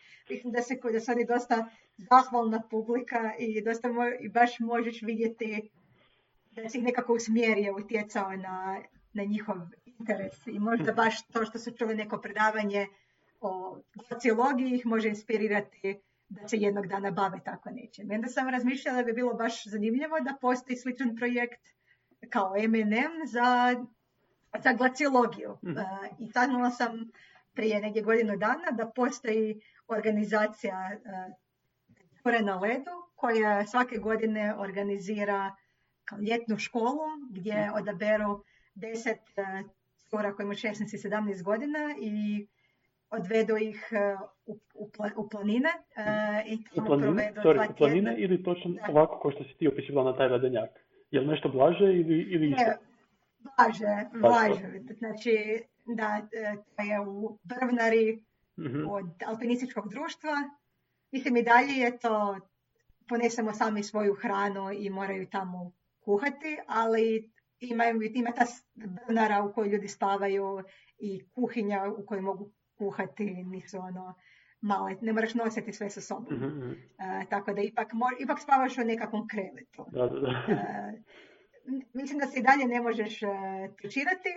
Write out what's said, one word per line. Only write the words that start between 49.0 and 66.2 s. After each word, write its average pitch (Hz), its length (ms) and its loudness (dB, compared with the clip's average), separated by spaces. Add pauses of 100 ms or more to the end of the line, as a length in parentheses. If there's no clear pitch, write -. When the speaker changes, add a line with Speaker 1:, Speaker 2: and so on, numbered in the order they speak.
Speaker 2:
kao 147 120 0
što 139 120 -6
si - 100 -16
ti 165 140 0
opisivala 135 440 2
na - 60 -4
taj 135 120 6
ledenjak? 123 400 2 (420)
Je 139 100 4
li 135 60 0
nešto 151 220 0
blaže 151 360 6
ili, 170 360 6
ili 170 280 2
Speaker 1:
Ne, 139 80 4
Speaker 2:
isto? 240 140 6 (640)
Speaker 1:
blaže, 220 760 2
Speaker 2:
Pa, 233 60 -10
Speaker 1:
blaže. 202 500 6 (240)
Znači, 220 680 0 (260)
da, 214 460 -4
e, 214 220 -4 (120)
to - 160 -8
je 208 180 0
u 202 420 -8
Brvnari 226 800 2 (360)
Speaker 2:
Mhm. 147 280 -4
Speaker 1:
od 196 180 -4 (180)
alpinističkog 226 680 -4
društva. 302 460 -6 (800)
Mislim, 262 240 2
i 233 60 6
dalje 247 320 6
je 247 240 2
to, 208 400 0 (680)
ponesemo 226 460 0
sami 214 300 0
svoju 208 320 0
hranu 196 580 -2
i 202 160 -6
moraju 190 380 -4
tamo 180 440 -6 (300)
kuhati, 285 560 0 (100)